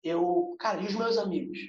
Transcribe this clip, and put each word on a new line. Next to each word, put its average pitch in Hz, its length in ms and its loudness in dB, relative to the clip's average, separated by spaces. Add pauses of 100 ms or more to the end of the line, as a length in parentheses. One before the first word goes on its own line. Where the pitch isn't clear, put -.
eu, 175 560 2
cara, 196 220 0
e 202 60 -4
os 202 80 -2
meus 226 240 2
amigos? 190 500 -2